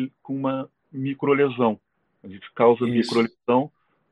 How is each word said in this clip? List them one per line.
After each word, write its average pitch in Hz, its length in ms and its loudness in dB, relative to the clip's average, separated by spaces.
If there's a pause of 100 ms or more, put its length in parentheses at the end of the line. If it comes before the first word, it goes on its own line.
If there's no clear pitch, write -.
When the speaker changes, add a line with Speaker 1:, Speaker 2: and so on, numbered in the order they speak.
(220)
Speaker 1:
com 135 140 -10
uma 135 340 -6 (220)
microlesão. 135 880 0 (420)
A - 60 -20
gente 98 260 -20
causa 120 300 4
Speaker 2:
Isso. 117 80 -2
Speaker 1:
microlesão 120 800 0 (400)